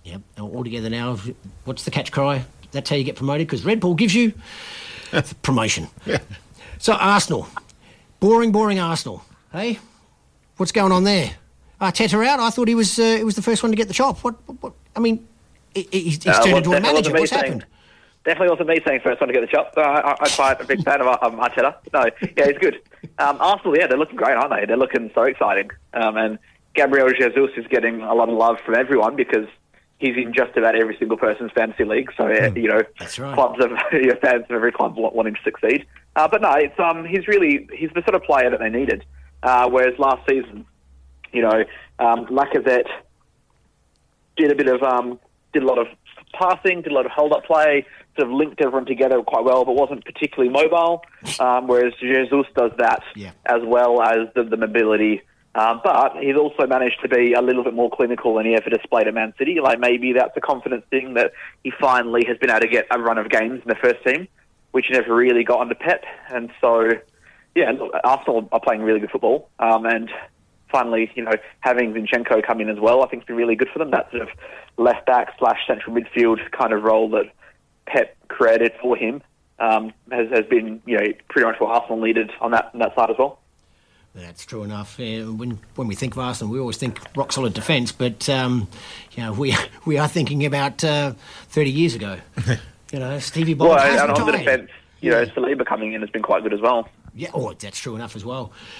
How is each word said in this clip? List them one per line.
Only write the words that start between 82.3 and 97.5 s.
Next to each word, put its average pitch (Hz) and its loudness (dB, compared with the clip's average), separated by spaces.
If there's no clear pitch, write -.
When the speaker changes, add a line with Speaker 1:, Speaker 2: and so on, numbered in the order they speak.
Speaker 3:
on 117 -4
that, 110 0
on 120 -6
that 110 -2
side 113 2
as 110 -4
well. 135 -2
Speaker 1:
That's 87 -20
true 110 -12
enough. 104 -12
Uh, 110 -8
when, 113 -8
when 123 -6
we 101 -6
think 123 -6
of 127 -10
Arsenal, 120 -6
we 131 -4
always 120 -6
think 117 -6
rock 135 -4
solid 123 -2
defence, 120 -2
but, 123 -6
um, 127 -2
you - -10
know, 220 -8
we, 131 -2
<laughs> - -20
we 151 0
are 151 0
thinking 147 -2
about, 139 -4
uh, 147 -2
thirty 147 0
years 147 0
ago. 101 -10
Speaker 2:
<laughs> 117 0
Speaker 1:
You 143 -6
know, 131 -8
Stevie 160 -2
Speaker 3:
Well, 160 4
Speaker 1:
Bond 151 6
has 139 4
Speaker 3:
and 147 2
on 143 2
the 151 2
Speaker 1:
retired. 135 -2
Speaker 3:
defence, 131 0
you 131 -2
know, 117 4
Speaker 1:
Yeah. 117 -4
Speaker 3:
Saliba 131 -2
coming 110 -6
in 107 -8
has 101 -10
been 113 -6
quite 107 0
good 107 -4
as 104 -2
well. 117 0
Speaker 1:
Yeah, 151 -12
oh, 117 -6